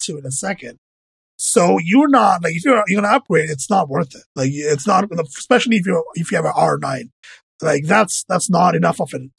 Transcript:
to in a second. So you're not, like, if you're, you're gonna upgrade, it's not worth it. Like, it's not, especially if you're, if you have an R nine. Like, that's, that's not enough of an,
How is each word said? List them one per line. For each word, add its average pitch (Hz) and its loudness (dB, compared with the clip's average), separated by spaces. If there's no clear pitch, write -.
to 165 -8
in 139 -14
a 131 -10
second. - -8
So 175 2
you're 240 4
not, 202 4
like, 165 -2
if 170 -6
you're, 247 2
you're 202 0
gonna 208 2
upgrade, 160 0
it's 147 -8
not 190 2
worth 147 -4
it. - -20
Like, 135 -2
it's 147 -2
not, 202 2
especially 240 0
if 180 0
you're, 175 0
if 165 -6
you 196 -2
have 160 0
an 147 -2
R 151 2
nine. 131 -6
Like, 147 0
that's, 208 0
that's 180 -2
not 175 2
enough 170 0
of 156 -6
an, 131 -12